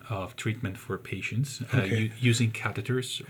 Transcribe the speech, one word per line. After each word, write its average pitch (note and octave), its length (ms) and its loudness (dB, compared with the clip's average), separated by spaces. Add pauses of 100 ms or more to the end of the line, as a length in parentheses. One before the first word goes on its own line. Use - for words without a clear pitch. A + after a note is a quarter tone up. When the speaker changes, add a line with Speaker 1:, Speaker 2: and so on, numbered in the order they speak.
Speaker 1:
of F#2+ 260 -4
treatment G#2 420 -2
for F#2+ 200 -4
patients, - 640 -2 (120)
uh, C3+ 40 6
Speaker 2:
Okay. G#2+ 260 4
Speaker 1:
u-, A2 160 0
using A#2 320 6
catheters B2 800 -2